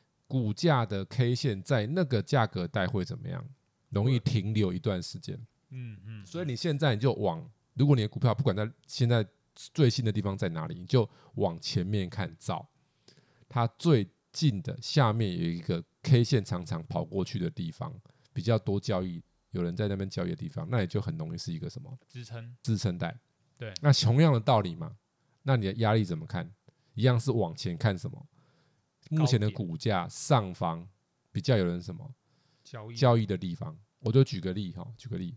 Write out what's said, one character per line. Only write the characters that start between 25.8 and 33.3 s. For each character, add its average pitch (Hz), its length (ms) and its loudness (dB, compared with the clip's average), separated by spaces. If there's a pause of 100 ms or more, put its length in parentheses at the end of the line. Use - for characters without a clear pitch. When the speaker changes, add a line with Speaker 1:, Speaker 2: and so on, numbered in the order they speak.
Speaker 1:
力 113 100 6
怎 87 140 -2
么 80 80 -8
看？ 85 240 -6 (440)
一 107 80 -4
样 123 180 4
是 131 120 0
往 95 240 0
前 87 220 -4
看 98 200 2
什 - 120 -8
么？ - 80 -12
Speaker 2:
高 - 100 -18 (840)
点。 156 120 2
Speaker 1:
目 151 40 8
前 123 140 4
的 104 120 2
股 85 260 -6
价 92 300 0
上 104 460 0
方 85 340 -4 (440)
比 104 100 -4
较 123 160 2
有 95 80 2
人 87 160 -2
什 90 120 -12
么？ - 200 -14 (500)
Speaker 2:
交 113 280 -16
易。 117 40 -14
Speaker 1:
交 120 220 6
易 110 80 2
的 95 120 -2